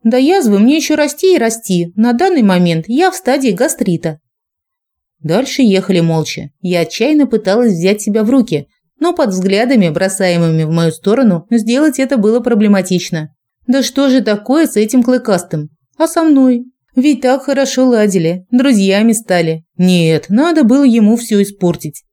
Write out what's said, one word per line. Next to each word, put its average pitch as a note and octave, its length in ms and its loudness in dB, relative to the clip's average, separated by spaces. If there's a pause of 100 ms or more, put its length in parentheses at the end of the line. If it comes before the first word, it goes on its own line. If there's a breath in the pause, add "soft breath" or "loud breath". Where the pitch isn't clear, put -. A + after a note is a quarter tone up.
До A#3 140 2
язвы C4+ 420 2
мне B3+ 180 4
еще D4+ 180 -2
расти D4+ 400 0
и - 20 0
расти. G#3 580 -4
На A#3 180 0
данный E4+ 280 0
момент F3+ 460 2
я D#4+ 240 0
в F4+ 40 -14
стадии C4 360 -2
гастрита. F3+ 680 -4 (1000)
Дальше G3 420 -2
ехали F#3+ 380 2
молча. D#3+ 500 -2 (120)
Я F3+ 200 -2
отчаянно C4 460 0
пыталась A3 460 0
взять F#3+ 280 0
себя G#3+ 220 -2
в G#3+ 60 0
руки, A3 380 -2 (320)
но F4 140 -2
под D4+ 160 -2
взглядами, G3 600 0
бросаемыми E3+ 760 -2
в D#3 80 -4
мою E3 200 0
сторону, G3 580 0
сделать A#3+ 500 0
это C4+ 180 -2
было G#3+ 220 2
проблематично. F#3+ 880 0 (380)
Да C4 140 2
что C4+ 280 -2
же B3+ 120 2
такое A3 460 0
с - 100 -4
этим G#3+ 260 2
клыкастым? G#3+ 680 -2 (280)
А D#4+ 100 0
со E4 160 -2
мной? C4 420 2 (300)
Ведь B3+ 260 0
так C4 220 0
хорошо C4 440 0
ладили, F#3 640 0
друзьями A3+ 600 2
стали. E3 500 -2 (140)
Нет, E3+ 520 2
надо D4+ 340 2
было B3+ 200 4
ему A3+ 340 4
все G#3+ 240 -2
испортить. F3 720 -6